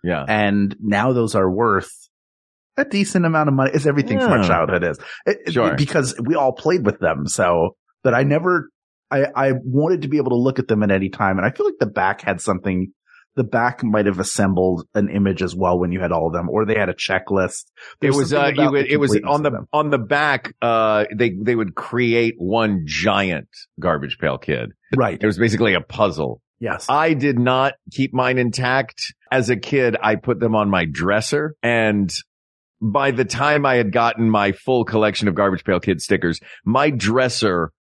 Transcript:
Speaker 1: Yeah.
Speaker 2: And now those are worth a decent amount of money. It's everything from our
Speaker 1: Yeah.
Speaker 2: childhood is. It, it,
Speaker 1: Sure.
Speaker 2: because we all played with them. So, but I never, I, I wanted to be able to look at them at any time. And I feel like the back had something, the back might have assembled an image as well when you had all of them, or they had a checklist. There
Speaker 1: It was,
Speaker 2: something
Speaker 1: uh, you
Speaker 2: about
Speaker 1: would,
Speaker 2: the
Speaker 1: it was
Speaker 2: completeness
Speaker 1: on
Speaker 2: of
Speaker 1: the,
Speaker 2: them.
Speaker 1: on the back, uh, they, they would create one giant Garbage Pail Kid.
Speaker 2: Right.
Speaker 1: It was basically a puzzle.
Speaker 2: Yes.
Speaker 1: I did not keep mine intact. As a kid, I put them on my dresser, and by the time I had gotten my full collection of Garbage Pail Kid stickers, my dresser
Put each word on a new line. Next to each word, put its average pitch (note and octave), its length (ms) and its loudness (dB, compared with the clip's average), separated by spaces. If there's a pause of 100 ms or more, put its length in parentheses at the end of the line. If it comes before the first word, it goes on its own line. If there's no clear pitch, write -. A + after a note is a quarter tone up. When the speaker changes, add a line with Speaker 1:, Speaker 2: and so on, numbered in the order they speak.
Speaker 1:
Yeah. E2 240 -2
Speaker 2:
And G2+ 540 0
now G#2+ 320 0
those A#2 220 0
are F#2+ 160 2
worth G2+ 400 0 (840)
a C#4 80 0
decent G3 420 0
amount D#3 220 2
of C#3 60 2
money. C3+ 200 2
It's D3+ 120 0
everything C#3+ 340 0
from A#3+ 120 2
our B2+ 60 4
Speaker 1:
Yeah. F#2 100 2
Speaker 2:
childhood E2+ 360 2
is. D#2 140 -2 (280)
It, G#3 200 0
it, E3 60 -6
Speaker 1:
Sure. G#2 240 2
Speaker 2:
because C#3 380 0 (100)
we D3+ 100 0
all C3+ 180 2
played D#3 340 0
with G#2 140 0
them. D2 260 0
So, F2 500 2 (280)
but A#2+ 100 4
I B2+ 100 4
never, E3 460 0 (400)
I, C#3 240 2
I C3+ 180 2 (120)
wanted D3 380 0
to D3+ 60 -6
be D3+ 100 0
able C3 120 0
to B2 60 2
look B2+ 220 0
at A#2+ 100 -4
them G#2+ 140 2
at G2+ 80 2
any F#2+ 180 2
time. F#2+ 300 -2
And F#2 80 0
I A#2+ 40 2
feel G#4 160 -2
like - 140 -4
the - 60 2
back F#3+ 340 -2
had - 200 -4
something, F#2 520 -2 (420)
the C3+ 100 -2
back B2 380 -2
might G#2+ 240 2
have F#2 140 0
assembled F#2 760 0
an G2+ 140 0
image G2 340 0
as F2 120 -4
well F2+ 260 0
when F2+ 120 0
you F#2 80 -4
had F2 120 -2
all E2 160 0
of D#2+ 40 -2
them, F2 160 -4
or G#2+ 160 0
they A2 140 0
had F#2+ 100 0
a F2 60 -4
checklist. F#2+ 680 -2 (360)
There C#3+ 100 2
Speaker 1:
It C3+ 40 2
was, C#3 160 0
Speaker 2:
something C#3+ 140 2 (140)
Speaker 1:
uh, D3+ 40 4
you C#3 60 4
Speaker 2:
about C3+ 40 2
Speaker 1:
would, C#3 140 2
Speaker 2:
the C3+ 60 0
Speaker 1:
it D3+ 80 2
was C3+ 120 2
Speaker 2:
completeness A#2 220 2
Speaker 1:
on D3 120 0
Speaker 2:
of C#3 60 0
Speaker 1:
the, - 60 -8
Speaker 2:
them. G#2 140 -12
Speaker 1:
on D3+ 180 0
the C#3+ 80 2
back, C#3+ 540 -2 (100)
uh, A2 420 2 (100)
they, A#2 160 2
they G#2 260 -2
would G#2+ 180 -4
create A#2 640 0
one G2+ 460 0
giant F2 640 -2 (320)
Garbage D2+ 400 -2
Pail C#2+ 180 -2
Kid. A#1+ 320 -6 (260)
Speaker 2:
Right. A2 240 0
Speaker 1:
It G#2+ 60 0
was F#2 120 0
basically G#2+ 360 2
a F2 60 2
puzzle. D#2 600 -4 (200)
Speaker 2:
Yes. G#2+ 280 -8
Speaker 1:
I D#3 260 2
did C3+ 240 0
not C3 360 2 (180)
keep C3+ 200 -4
mine B2+ 260 0
intact. B2 760 -2 (160)
As B2+ 200 0
a A#2+ 60 2
kid, B2 460 0
I A2 140 2
put A2 240 -4
them A2 160 0
on G#2 140 2
my F2+ 160 2
dresser, G#2 760 -2
and G#2+ 480 0 (720)
by C3+ 320 0
the A#2+ 140 0
time C#3+ 400 0
I C3 100 2
had A2 160 0
gotten A#2 380 2
my G2+ 220 2
full B2 320 0
collection G#2+ 440 0
of F2 80 0
Garbage G2 280 0
Pail F#2 160 0
Kid F#2 200 -2
stickers, F2 400 0 (240)
my C3+ 260 2
dresser A2 800 0 (100)